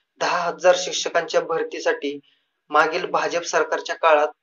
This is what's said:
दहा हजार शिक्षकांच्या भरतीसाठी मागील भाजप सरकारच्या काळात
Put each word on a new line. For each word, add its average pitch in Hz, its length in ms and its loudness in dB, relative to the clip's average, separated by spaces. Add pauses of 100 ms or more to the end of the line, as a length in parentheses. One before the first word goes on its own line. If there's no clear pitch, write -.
(160)
दहा 165 220 -2
हजार 180 400 2
शिक्षकांच्या 170 640 -2
भरतीसाठी 160 800 -4 (500)
मागील 160 380 2
भाजप 156 360 -2
सरकारच्या 160 540 -2
काळात 151 320 4 (140)